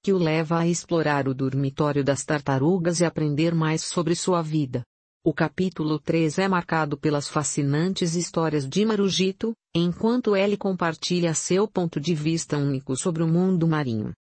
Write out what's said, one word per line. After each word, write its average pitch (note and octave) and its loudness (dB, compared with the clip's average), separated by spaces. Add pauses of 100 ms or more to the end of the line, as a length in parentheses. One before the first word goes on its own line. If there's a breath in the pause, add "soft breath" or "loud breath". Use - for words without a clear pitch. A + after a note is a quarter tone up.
que G3 0
o F#3+ 4
leva D#3+ 0
a E3+ 2
explorar D#3 0
o C3+ 0
dormitório C3+ 0
das C3+ 0
tartarugas D#3 0
e F3 4
aprender D#3 0
mais D#3+ 0
sobre E3+ -2
sua F3 0
vida. D3 -2 (420)
O D#3+ 2
capítulo D#3 -2
três D#3+ 0
é F#3+ 2
marcado D#3+ 0
pelas D3 -2
fascinantes D#3 -2
histórias D#3+ -2
de F3+ 0
Marujito, G3 0 (200)
enquanto G#3 2
Ellie G3+ 2
compartilha F3 0
seu F#3 0
ponto F3+ -2
de D#3 0
vista D#3 -2
único C#3 -2
sobre E3 -2
o E3 2
mundo F3 2
marinho. B2 0 (120)